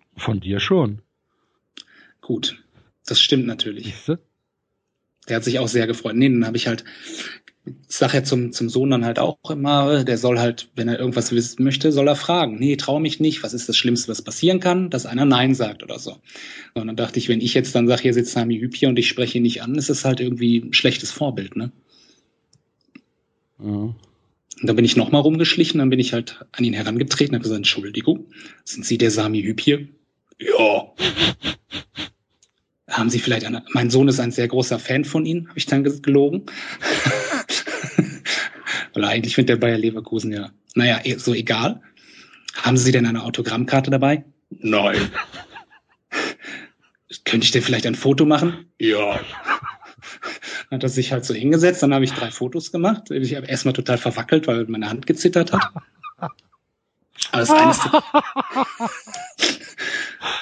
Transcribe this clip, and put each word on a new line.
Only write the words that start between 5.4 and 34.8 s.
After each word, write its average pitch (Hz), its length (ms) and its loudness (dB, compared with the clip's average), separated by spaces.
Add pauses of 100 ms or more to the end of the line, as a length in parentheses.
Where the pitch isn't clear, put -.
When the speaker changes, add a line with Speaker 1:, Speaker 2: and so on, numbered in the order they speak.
Speaker 2:
sich 123 140 0
auch 117 100 -2
sehr 113 180 2
gefreut. 113 280 -4
Nee, 131 140 6
dann 120 180 4
hab 113 100 -6
ich - 100 -2
halt, 113 180 -2 (800)
ich - 80 -14 (240)
sag 131 160 2
ja 135 100 2
zum, 123 300 0
zum 117 160 -4
Sohn 127 220 2
dann 117 160 2
halt 113 120 -2
auch - 200 -2 (100)
immer, 143 560 2
der 120 140 0
soll 123 200 2
halt, 120 380 -2
wenn 117 120 -2
er 117 100 0
irgendwas 123 340 -2
wissen 120 320 0
möchte, 139 260 2
soll 139 160 4
er 143 100 4
fragen. 143 420 -2
„Nee, 139 180 2
trau 143 240 -2
mich 156 180 -2
nicht. 156 240 0
Was 113 120 -8
ist 117 160 -8
das - 80 2
Schlimmste, 120 320 0
was 107 100 -6
passieren 180 400 0
kann?“ 180 300 0
Dass 131 160 -4
einer 127 180 0
Nein 131 300 4
sagt 110 280 -4
oder - 160 -12
so. - 220 -14 (540)
Und 110 120 -6
dann 113 100 -6
dachte 117 220 -2
ich, 120 120 -2
wenn 113 100 2
ich 120 140 -2
jetzt 131 200 2
dann 120 140 4
sag, 120 120 4
„Hier 127 120 2
sitzt 120 200 0
Sami 117 260 0
Hüb 123 180 -6
hier 135 140 4
und 123 80 2
ich 120 100 2
spreche 120 300 -2
ihn 120 40 4
nicht 120 200 2
an“, 123 140 -6
ist 143 120 -2
es 139 160 -2
halt 131 160 2
irgendwie 120 380 2
ein - 160 -4
schlechtes - 380 0
Vorbild, 110 440 -4
ne? 120 160 -6 (1900)
Speaker 1:
Ja. 104 100 -12
Speaker 2:
Und 104 280 -4 (720)
dann 110 80 4
bin 120 80 6
ich - 120 4
nochmal 143 260 4
rumgeschlichen, 160 560 2
dann 131 100 4
bin 127 120 4
ich 117 120 0
halt - 400 -6
an 123 120 0
ihn 117 100 2
herangetreten 120 600 0
und 117 40 0
hab 117 60 -4
gesagt, 110 140 0
„Entschuldigung, - 680 0 (380)
sind - 200 -12
Sie 117 140 0
der 117 120 4
Sami 107 320 0
Hüb 110 180 -4
hier?“ 143 280 0 (500)
„Ja.“ - 540 2 (2000)
„Haben 113 220 0
Sie 117 100 -2
vielleicht 120 260 -2
eine“, 117 260 -8
„Mein 123 180 0
Sohn 131 180 6
ist 131 120 2
ein 120 120 -2
sehr 120 160 -2
großer 127 300 0
Fan 135 260 -2